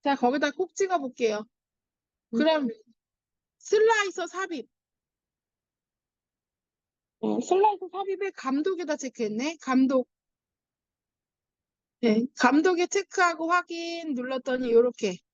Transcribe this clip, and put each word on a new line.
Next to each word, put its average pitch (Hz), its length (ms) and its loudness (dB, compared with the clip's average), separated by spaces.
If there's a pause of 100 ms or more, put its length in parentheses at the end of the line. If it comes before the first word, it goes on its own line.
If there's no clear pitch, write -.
자, 277 120 2
거기다 269 360 2
콕 359 220 -6
찍어볼게요. 254 680 -2 (880)
그럼 294 340 2 (880)
슬라이서 415 680 2
삽입. 349 400 -8 (2500)
어, 214 200 -2
슬라이서 381 500 2
삽입에 392 460 -6
감독에다 302 600 -2
체크했네. 247 680 -6
감독. 262 460 2 (1900)
네, 233 240 4 (120)
감독에 330 480 4
체크하고 339 640 0
확인 339 640 -4
눌렀더니 254 580 -4
요렇게. 233 440 2 (180)